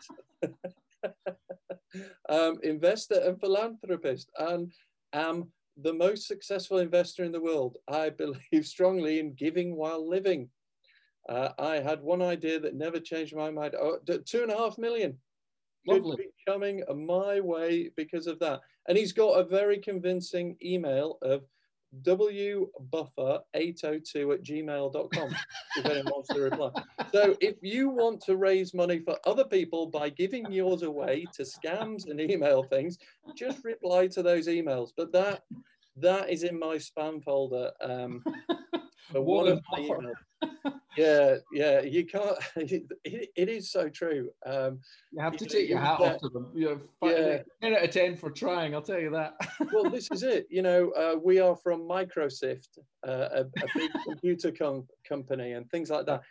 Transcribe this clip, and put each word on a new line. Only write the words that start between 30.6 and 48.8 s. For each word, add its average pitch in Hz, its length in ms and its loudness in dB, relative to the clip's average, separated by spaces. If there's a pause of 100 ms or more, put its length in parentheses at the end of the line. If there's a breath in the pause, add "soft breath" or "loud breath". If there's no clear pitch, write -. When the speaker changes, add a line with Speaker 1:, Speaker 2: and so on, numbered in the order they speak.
Speaker 1:
away 147 520 -2
to 135 100 -6
scams 190 640 -6
and 147 100 -6
email 147 440 4
things, 135 340 -2 (380 loud breath)
just 262 280 -8
reply 185 440 2
to 185 140 -2
those 175 260 4
emails. 147 480 0
But 165 160 -4
that, 190 320 2 (520 loud breath)
that 185 320 4
is 165 140 0
in 175 160 -2
my 160 180 -2
spam 156 460 -6
folder. 131 480 0 (100)
Um, 123 460 -6
Speaker 2:
<laughs> - 880 -8
Speaker 1:
for 139 80 0
Speaker 2:
What 175 240 4
Speaker 1:
one 185 40 4
Speaker 2:
a 180 40 8
Speaker 1:
of 160 180 0
my - 160 -4
Speaker 2:
buffer. - 160 -2
Speaker 1:
emails. - 720 -8 (220)
Yeah, 147 400 6 (160)
yeah, 143 280 4
you 170 260 0
can't, 202 400 -2
<laughs> - 100 -12
it, 160 280 -4 (200)
it, 220 320 -8
it 185 120 2
is 220 220 -6
so 175 180 0
true. 151 420 -4 (160)
Um, 131 340 -2 (320 loud breath)
Speaker 2:
You 156 80 -10
have 160 140 -2
Speaker 1:
you 156 60 -6
Speaker 2:
to 226 40 -6
Speaker 1:
know, 233 60 -8
Speaker 2:
take 202 180 4
your 123 100 2
Speaker 1:
you 135 60 0
Speaker 2:
hat 151 140 4
Speaker 1:
get 131 160 6
Speaker 2:
off - 60 -8
to 135 80 -4
them. 123 260 -8
You 160 120 0
know, 143 140 -2 (200)
fi-, 170 100 4
Speaker 1:
Yeah. 156 320 4 (200)
Speaker 2:
ten 220 120 2
out 175 100 4
of 170 60 2
ten 180 260 2
for 160 140 -8
trying, 165 440 -2
I'll 151 80 -4